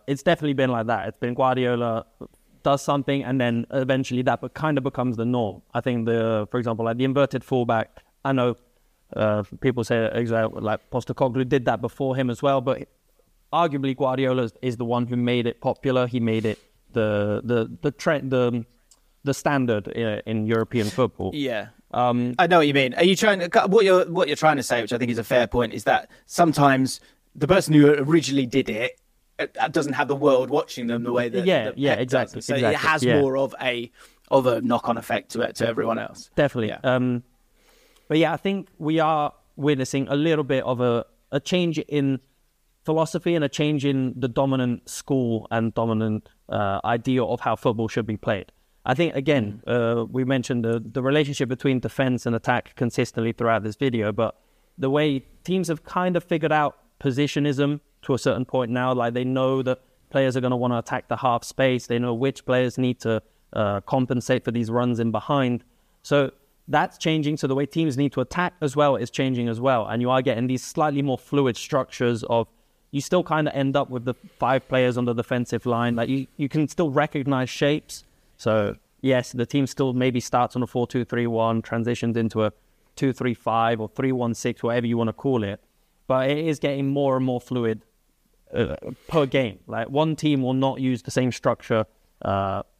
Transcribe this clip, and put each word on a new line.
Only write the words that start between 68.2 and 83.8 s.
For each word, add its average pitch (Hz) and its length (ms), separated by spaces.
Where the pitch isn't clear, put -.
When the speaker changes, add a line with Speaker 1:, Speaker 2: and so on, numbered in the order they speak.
Speaker 1:
as 139 160
well 143 220
is 117 120
changing 131 380
as 113 140
well. 123 260
And 113 140
you 120 80
are 131 120
getting 127 260
these 127 140
slightly 151 400
more 135 160
fluid 135 380
structures 123 680
of, 117 260
you 143 100
still 180 220
kinda 160 320
end 135 200
up 143 140
with 123 160
the 127 80
five 131 300
players 127 300
on 123 80
the 120 80
defensive 120 520
line. 120 300
Like, 117 140
you, 131 260
you 139 140
can 151 180
still 165 240
recognize 139 580
shapes. - 540
So 107 380
yes, 127 300
the 120 140
team 139 200
still 131 280
maybe 127 260
starts 123 360
on 127 60
a 117 60
four 123 180
two 123 180
three 120 220
one, 113 360
transitions 117 560
into 110 260
a 107 100
two 135 180
three 123 200
five 113 460
or 107 80